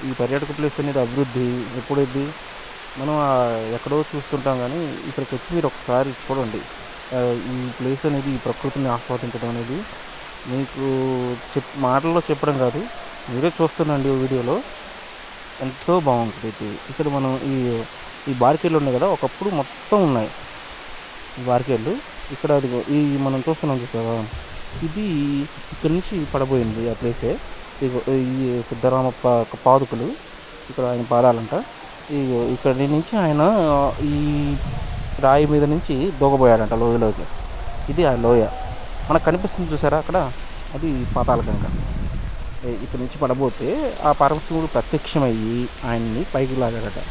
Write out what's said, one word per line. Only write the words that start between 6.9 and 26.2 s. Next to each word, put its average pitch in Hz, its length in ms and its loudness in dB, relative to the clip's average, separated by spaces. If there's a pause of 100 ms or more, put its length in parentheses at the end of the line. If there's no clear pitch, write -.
ఆ, - 20 2 (340)
ఈ 127 180 -4 (100)
ప్లేస్ 131 260 -2
అనేది, 139 280 0
ఈ - 20 0
ప్రకృతిని 135 520 -2
ఆస్వాదించడం 120 600 -4
అనేది 120 340 -4 (680)
మీకు 131 320 -4 (520)
చెప్-, 127 480 -6
మాటల్లో 143 500 2
చెప్పడం 147 280 2
కాదు, 127 200 2 (520)
మీరే 135 220 0 (100)
చూస్తుండండి 147 480 2
ఓ - 20 4
వీడియోలో, 131 480 0 (1000)
ఎంతో 131 400 0
బాగుంటుంది. 113 760 0 (160)
ఇక్కడ 147 180 -4
మనం 135 360 0
ఈ 123 380 0 (460)
ఈ 139 40 -2
బార్కెళ్ళు 151 460 4
ఉన్నాయి 135 200 2
కదా, 151 80 4
ఒకప్పుడు 190 440 -2
మొత్తం 151 520 0
ఉన్నాయి 123 280 2 (1080)
ఈ 123 40 -8
బార్కెళ్ళు. 123 520 2 (360)
ఇక్కడ 147 200 0
అదిగో 127 300 2 (120)
ఈ 147 220 4
మనం 135 320 0
చూస్తున్నాం 151 320 0
చూసావా, 113 440 -2 (580)
ఇది 165 200 -4 (680)
ఇక్కడ - 180 -2
నుంచి 175 340 -2